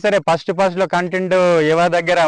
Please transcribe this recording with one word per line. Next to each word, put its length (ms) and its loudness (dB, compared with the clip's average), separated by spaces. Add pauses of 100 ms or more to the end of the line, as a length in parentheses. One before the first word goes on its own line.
సరే 120 2 (100)
ఫస్ట్ 320 -2
ఫస్ట్లో 360 0
కంటెంట్ 400 -2 (380)
ఎవరి 240 2
దగ్గర 300 0